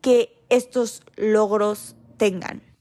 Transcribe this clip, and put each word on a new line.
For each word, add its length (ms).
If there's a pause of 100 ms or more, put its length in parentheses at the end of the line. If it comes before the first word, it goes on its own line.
que 380 (100)
estos 520 (140)
logros 800 (220)
tengan. 440 (200)